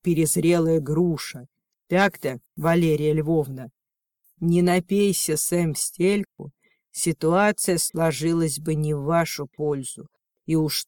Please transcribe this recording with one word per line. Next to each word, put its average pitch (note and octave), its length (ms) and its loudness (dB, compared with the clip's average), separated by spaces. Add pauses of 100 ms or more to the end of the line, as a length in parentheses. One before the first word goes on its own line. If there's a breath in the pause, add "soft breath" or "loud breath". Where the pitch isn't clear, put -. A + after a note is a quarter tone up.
перезрелая E3 800 2
груша. D3+ 640 -2 (420)
Так-то, F3 520 0 (160)
Валерия D#3 560 2
Львовна? C#3+ 580 -2 (720)
Не E3+ 220 2
напейся, F3+ 720 0
Сэм, E3+ 380 -2
стельку, F#3 800 -4 (400)
ситуация F3+ 840 0
сложилась D#3+ 840 0
бы D#3 160 -4
не D3+ 200 -2
в C#3+ 80 -6
вашу D#3 440 -2
пользу, D3 640 -6 (380)
и D#3+ 100 0
уж D#3 320 -2